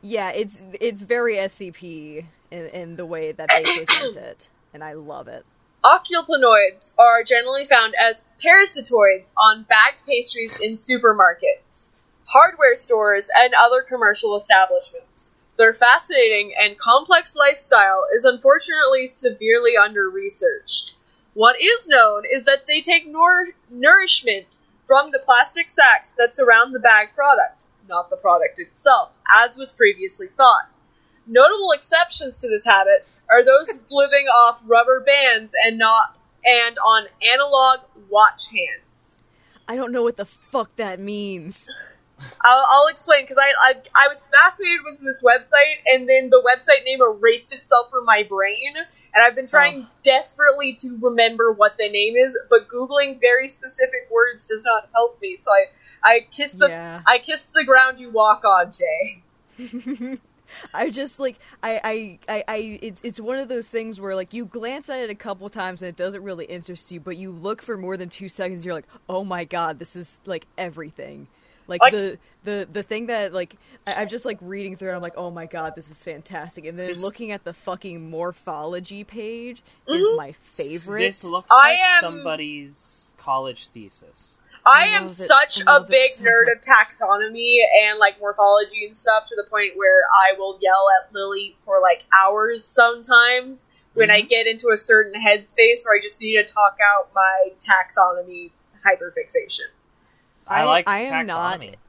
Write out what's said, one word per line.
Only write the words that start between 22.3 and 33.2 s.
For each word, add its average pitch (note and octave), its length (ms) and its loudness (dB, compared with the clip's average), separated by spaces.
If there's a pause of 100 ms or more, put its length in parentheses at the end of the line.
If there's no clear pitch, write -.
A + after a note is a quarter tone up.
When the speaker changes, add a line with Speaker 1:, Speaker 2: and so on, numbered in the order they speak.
Speaker 2:
is C4 140 -4
that C#4 220 0
they D4+ 140 -2
take E4 260 0
nour-, F4 420 2 (200)
nourishment B3 880 0 (300)
from C#4 240 2
the C#4 100 -4
plastic C4+ 480 0
sacks B3+ 440 2
that A#3+ 220 -2
surround B3 400 4
the B3 60 -8
bag G#3+ 340 4
product, C#4 500 0 (240)
not F3 200 -6
the F#3 80 -8
product G#3+ 440 0
itself, A3 520 0 (220)
as A#3+ 220 2
was C4 160 -10
previously F#3+ 560 -2
thought. B3 420 4 (560)
Notable E4 460 2
exceptions D#4 680 -2
to B3 80 -6
this G#3+ 160 -4
habit G3 420 2 (240)